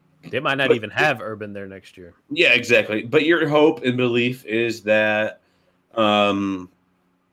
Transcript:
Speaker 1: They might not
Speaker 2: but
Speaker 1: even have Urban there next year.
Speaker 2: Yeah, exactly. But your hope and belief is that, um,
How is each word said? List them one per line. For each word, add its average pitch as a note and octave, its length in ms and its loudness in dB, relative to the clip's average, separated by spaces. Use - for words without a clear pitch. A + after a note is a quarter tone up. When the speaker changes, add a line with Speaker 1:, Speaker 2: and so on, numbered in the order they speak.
Speaker 1:
They A#2+ 100 -6
might C#3+ 140 -2
not C3+ 140 -2
Speaker 2:
but B2+ 80 2
Speaker 1:
even A2 160 -8
have C#3 300 -2
Urban G#2 320 -10
there G2 120 -12
next F#2+ 320 -20
year. F2 160 -20
Speaker 2:
Yeah, D3+ 200 2
exactly. A2+ 520 2
But D3 240 0
your D#3+ 240 2
hope D3+ 340 4
and B2+ 140 0
belief A#2+ 480 -2
is A2 380 -4
that, G#2+ 580 0
um, G2+ 720 0